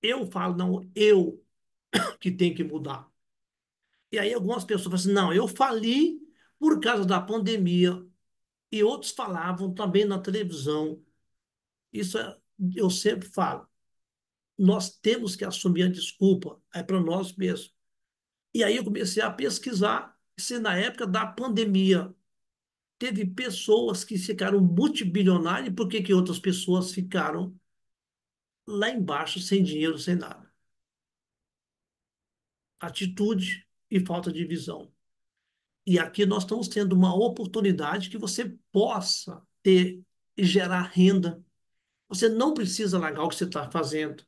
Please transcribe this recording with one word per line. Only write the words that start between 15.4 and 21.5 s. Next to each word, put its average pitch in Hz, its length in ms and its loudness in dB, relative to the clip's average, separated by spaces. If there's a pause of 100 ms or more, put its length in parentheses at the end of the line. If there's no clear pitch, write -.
assumir 180 400 0
a 185 40 4
desculpa, 185 720 0 (140)
é 180 80 -8
pra 185 180 0
nós 180 360 -2
mesmos. 180 380 -4 (800)
E 226 100 4
aí 208 120 2
eu 247 80 -4
comecei 208 380 -2
a 220 80 0
pesquisar 208 880 -2 (220)
se 240 200 -6
na 214 180 0
época 233 300 -2
da 196 200 0
pandemia 190 880 2 (840)